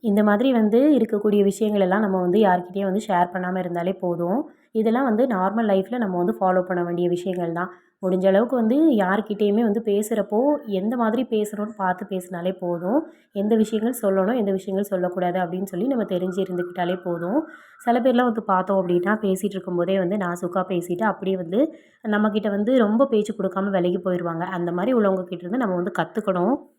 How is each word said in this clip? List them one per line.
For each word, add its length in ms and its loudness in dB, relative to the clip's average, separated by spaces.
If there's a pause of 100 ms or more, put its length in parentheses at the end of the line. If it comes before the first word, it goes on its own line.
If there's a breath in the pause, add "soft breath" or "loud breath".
இந்த 200 2
மாதிரி 280 4
வந்து 280 4 (120)
இருக்கக்கூடிய 520 2
விஷயங்கள் 420 2
எல்லாம் 180 2
நம்ம 180 0
வந்து 180 2
யார்கிட்டயும் 500 2
வந்து 160 -2
ஷேர் 260 2
பண்ணாம 280 -4
இருந்தாலே 340 -2
போதும். 460 -2 (320 loud breath)
இதெல்லாம் 380 2
வந்து 180 2
நார்மல் 420 0
லைஃப்ல 280 0
நம்ம 200 -2
வந்து 180 0
ஃபாலோ 260 2
பண்ண 220 -2
வேண்டிய 260 -2
விஷயங்கள் 440 -4
தான். 160 -4 (300 loud breath)
முடிஞ்ச 280 0
அளவுக்கு 280 2
வந்து 220 2 (160)
யார்கிட்டயுமே 680 2
வந்து 220 2
பேசுறப்போ 560 0 (320)
எந்த 260 -2
மாதிரி 260 0
பேசுறோம்னு 540 -4
பார்த்து 280 -2
பேசினாலே 480 -6
போதும். 460 -2 (340 loud breath)
எந்த 220 0
விஷயங்கள் 400 0
சொல்லணும், 440 0
எந்த 120 0
விஷயங்கள் 380 -4
சொல்லக்கூடாது 500 -2
அப்படின்னு 320 -4
சொல்லி 160 -4
நம்ம 180 -2
தெரிஞ்சு 360 -4
இருந்துக்கிட்டாலே 600 -4
போதும். 360 -2 (420 loud breath)
சில 180 2
பேர்லாம் 300 2
வந்து 140 -4
பார்த்தோம் 360 2
அப்படின்னா, 400 0
பேசிட்டு 360 -2
இருக்கும்போதே 440 -2
வந்து 180 -2
நாசூக்கா 480 -4
பேசிட்டு 400 -4
அப்படியே 320 -2
வந்து 220 -4 (460 loud breath)
நம்மகிட்ட 440 0
வந்து 280 0
ரொம்ப 300 4
பேச்சு 260 0
கொடுக்காம 380 -2
விலகி 300 0
போயிருவாங்க. 440 -4
அந்த 260 -4
மாதிரி 240 -2
உள்ளவங்க 300 2
கிட்ட 180 -12
இருந்து 200 -4
நம்ம 140 -2
வந்து 180 -4
கத்துக்கணும். 600 -2 (240)